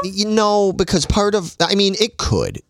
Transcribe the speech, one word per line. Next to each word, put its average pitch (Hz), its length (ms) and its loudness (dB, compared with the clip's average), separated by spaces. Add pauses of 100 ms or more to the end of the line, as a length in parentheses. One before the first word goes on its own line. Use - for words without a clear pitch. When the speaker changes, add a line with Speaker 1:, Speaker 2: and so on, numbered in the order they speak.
Speaker 1:
so? 185 60 -8
Speaker 2:
you 196 180 -4
know, 208 460 2
because 190 320 0
part 202 300 0
of, 175 240 -4
I 170 160 0
mean, 196 240 2
it 220 180 0
could. 64 520 -2